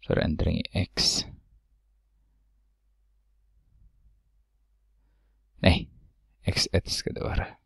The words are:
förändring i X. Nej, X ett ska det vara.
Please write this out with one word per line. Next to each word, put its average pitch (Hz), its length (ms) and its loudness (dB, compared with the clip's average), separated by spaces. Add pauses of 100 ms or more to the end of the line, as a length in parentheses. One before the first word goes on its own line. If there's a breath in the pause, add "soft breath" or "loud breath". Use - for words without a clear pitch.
förändring - 500 0
i - 160 -6
X. - 540 -2 (4000)
Nej, - 340 4 (520)
X - 300 -2
ett - 160 2
ska - 240 -6
det - 80 -8
vara. - 260 -2 (200)